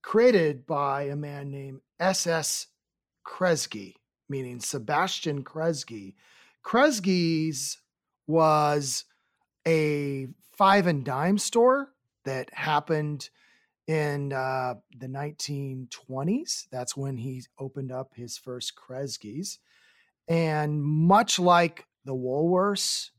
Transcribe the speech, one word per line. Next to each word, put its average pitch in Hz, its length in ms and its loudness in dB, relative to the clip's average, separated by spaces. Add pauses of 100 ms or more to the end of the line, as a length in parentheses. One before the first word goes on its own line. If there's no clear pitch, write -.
created 180 640 4
by 143 360 -2
a 143 120 -6
man 143 360 -8
named 135 300 -12 (180)
S 185 280 2
S 165 400 -2 (580)
Kresge, 113 720 -2 (340)
meaning 123 300 -8
Sebastian 143 840 -2
Kresge. 139 680 -6 (500)
Kresge's 175 1160 0 (480)
was 151 760 2 (640)
a 147 600 0 (280)
five 196 320 6
and 143 160 2
dime 151 340 0
store 262 520 2 (360)
that 226 280 -6
happened 151 760 -2 (580)
in, 147 440 -2
uh, 131 440 -2 (220)
the 127 100 -12
nineteen 139 840 -8
twenties. 165 840 -6
That's 127 240 -8
when 139 220 -6
he 127 260 -8 (140)
opened 135 340 -10
up 127 240 -10
his 120 220 -12
first 123 380 -10
Kresge's. 131 840 -10 (680)
And 151 560 0
much 165 560 4
like 175 480 4 (180)
the 135 100 -6
Woolworths 170 1040 0